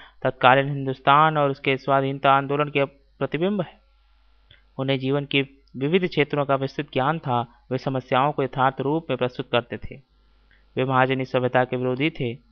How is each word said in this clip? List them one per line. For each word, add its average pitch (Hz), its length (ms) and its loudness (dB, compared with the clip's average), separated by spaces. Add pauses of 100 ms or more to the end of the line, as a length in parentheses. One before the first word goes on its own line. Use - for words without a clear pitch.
(220)
तत्कालीन 135 460 4
हिंदुस्तान 139 720 2
और 143 120 2
उसके 135 260 -2
स्वाधीनता 135 560 0
आंदोलन 143 360 0
के 143 160 0
प्रतिबिंब 160 760 -4
है। - 180 -10 (1000)
उन्हें 135 200 0
जीवन 135 260 -2
के 139 180 2 (340)
विविध 165 320 0
क्षेत्रों 143 360 -2
का 139 100 0
विस्तृत 135 380 -4
ज्ञान 143 260 0
था। 120 520 -4
वे 127 80 -2
समस्याओं 135 540 0
को 143 100 -4
यथार्थ 131 380 0
रूप 151 300 -2
में 131 60 -2
प्रस्तुत 123 340 -6
करते 117 260 -2
थे। 127 240 -12 (760)
वे 127 80 0
महाजनी 131 400 2
सभ्यता 127 400 0
के 127 120 -4
विरोधी 127 340 -2
थे। 123 240 -6 (180)